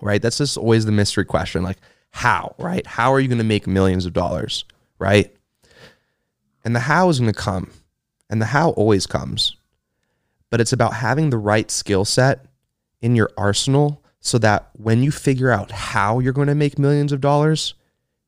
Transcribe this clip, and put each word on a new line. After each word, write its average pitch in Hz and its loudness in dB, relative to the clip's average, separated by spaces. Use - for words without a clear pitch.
right? 104 0
That's - -2
just 143 -2
always 113 2
the 107 0
mystery 104 0
question. 85 -4
Like, 92 -6
how, - -2
right? 175 -6
How 123 0
are 135 2
you 131 -2
gonna 117 0
make 107 0
millions 92 0
of 90 -6
dollars, 85 -4
right? 101 2
And 117 0
the 120 0
how 156 2
is 156 2
gonna 113 2
come. 95 -6
And 110 -2
the 107 -2
how 147 2
always 104 0
comes. - -4
But 117 0
it's 117 0
about 117 0
having 127 0
the 120 0
right 104 0
skill 98 -2
set 131 0
in 120 0
your 113 2
arsenal 135 0
so - -2
that 107 2
when 113 0
you 143 2
figure 131 0
out 101 -2
how 104 -2
you're 127 0
gonna 143 0
make 147 0
millions 143 2
of 135 -4
dollars, 147 0